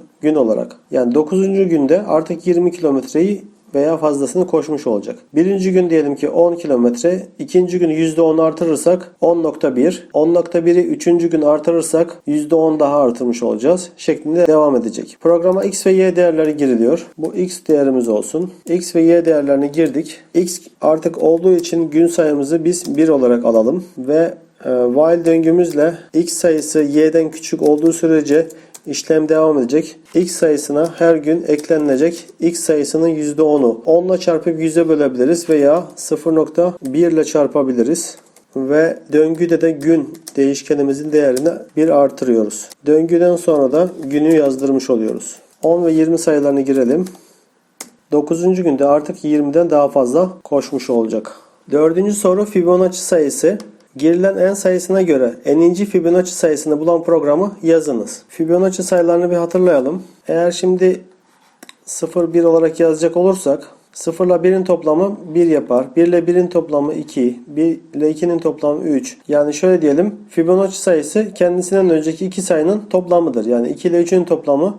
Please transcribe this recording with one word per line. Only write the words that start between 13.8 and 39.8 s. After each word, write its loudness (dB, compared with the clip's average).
şeklinde -2
devam 4
edecek. -6
Programa 0
x -4
ve 4
y 2
değerleri 0
giriliyor. 0
Bu -8
x -6
değerimiz 2
olsun. -4
X -4
ve 2
y 4
değerlerini 0
girdik. -2
X -2
artık -2
olduğu 4
için -2
gün 2
sayımızı 0
biz -4
bir 2
olarak 2
alalım 2
ve, 0
e, -6
while 2
döngümüzle 2
x 0
sayısı 0
y'den 2
küçük -8
olduğu 4
sürece 0
işlem -2
devam 2
edecek. -2
X 0
sayısına 0
her 4
gün -2
eklenecek 0
x -2
sayısının 0
yüzde -2
onu. 2
Onla 2
çarpıp -2
yüze 0
bölebiliriz 0
veya 2
sıfır -4
nokta 0
bir 0
ile 2
çarpabiliriz. -2
Ve 0
döngüde 2
de 2
gün 0